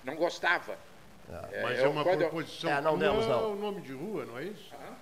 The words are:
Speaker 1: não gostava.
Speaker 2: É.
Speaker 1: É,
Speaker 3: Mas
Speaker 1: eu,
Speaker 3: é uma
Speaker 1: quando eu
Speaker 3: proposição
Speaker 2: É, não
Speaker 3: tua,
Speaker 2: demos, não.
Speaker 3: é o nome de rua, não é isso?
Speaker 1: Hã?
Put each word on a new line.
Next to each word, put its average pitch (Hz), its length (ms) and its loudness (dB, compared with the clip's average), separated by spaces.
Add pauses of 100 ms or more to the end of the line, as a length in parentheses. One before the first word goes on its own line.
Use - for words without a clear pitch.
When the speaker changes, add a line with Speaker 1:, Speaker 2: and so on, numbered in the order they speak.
Speaker 1:
não 131 120 -6
gostava. 160 600 0 (520)
Speaker 2:
É. 95 300 -8
Speaker 1:
É, - 40 0
Speaker 3:
Mas 123 160 0
Speaker 1:
eu, 135 60 6
Speaker 3:
é - 20 8
uma 151 160 2
Speaker 1:
quando 170 200 4
eu 160 60 2
Speaker 3:
proposição 160 420 -4
Speaker 2:
É, 143 100 2
não 156 160 4
Speaker 3:
tua, - 20 0
Speaker 2:
demos, - 280 4
não. 117 120 4
Speaker 3:
é 113 80 0
o 208 80 -2
nome 202 260 -4
de 135 120 -10
rua, 151 320 -4
não 117 120 -10
é 139 80 -6
isso? - 280 -12
Speaker 1:
Hã? 135 280 -14